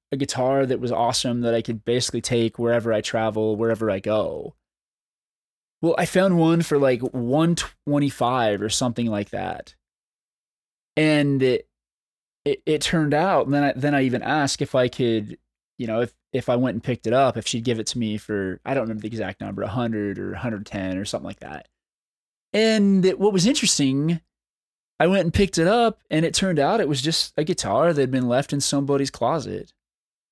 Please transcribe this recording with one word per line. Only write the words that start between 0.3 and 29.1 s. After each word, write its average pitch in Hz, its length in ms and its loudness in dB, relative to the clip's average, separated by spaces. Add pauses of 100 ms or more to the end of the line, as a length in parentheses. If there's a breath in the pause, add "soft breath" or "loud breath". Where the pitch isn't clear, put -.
that 123 120 0
was 120 140 -4
awesome 120 480 0
that 120 140 2
I 113 80 0
could 113 220 -8
basically 120 360 0
take 117 400 0
wherever 117 320 0
I 107 80 2
travel, 110 560 -2
wherever 110 340 0
I 95 80 -2
go. 95 560 -4 (1300)
Well, 165 160 2
I 175 80 0
found 185 320 2
one 165 240 4
for, 147 160 0
like, 131 220 2
one 131 560 0
twenty-five 127 1040 -2
or 110 60 -4
something 120 380 -2
like 104 240 -4
that. 92 440 -8 (1200)
And 147 460 2
it, 127 260 2 (760)
it, - 200 -2
it 151 180 0
turned 151 320 0
out, 160 320 2
and 139 80 0
then 143 100 2
I, 139 100 2
then 143 220 0
I 135 80 2
even 120 180 -2
asked 143 400 -2
if - 140 -2
I 127 100 4
could, 113 520 -2 (380)
you 120 120 -8
know, 113 140 -2
if, 117 120 -4 (180)
if 123 160 -2
I 127 60 2
went 123 200 0
and - 100 -8
picked 120 240 -4
it 110 40 2
up, 127 240 4
if 113 120 -6
she'd 117 160 -4
give 117 160 0
it 104 80 -6
to - 100 -6
me 110 180 -2
for, 98 480 -6
I 127 100 -4
don't 131 100 0
remember 110 180 -6
the 107 60 -8
exact 101 320 -8
number, 101 220 -8
a 107 60 -4
hundred 107 520 -4
or 95 140 -6
a 92 40 -10
hundred 107 280 -6
ten 95 320 -6
or 101 60 -6
something 107 220 -8
like 95 140 -14
that. - 260 -16 (840)
And 202 520 4
it, 190 140 2
what 202 140 2
was 185 140 4
interesting, 156 720 0 (800)
I 160 80 4
went 190 160 2
and 165 100 -2
picked 196 240 2
it 165 80 4
up, 226 340 2 (120)
and 156 120 2
it 165 80 0
turned 180 280 0
out 185 200 4
it 147 80 0
was 135 140 0
just 160 340 -2
a 151 60 0
guitar 156 500 2
that 143 80 0
had 127 120 0
been 127 160 0
left 127 240 0
in 143 80 0
somebody's 139 500 0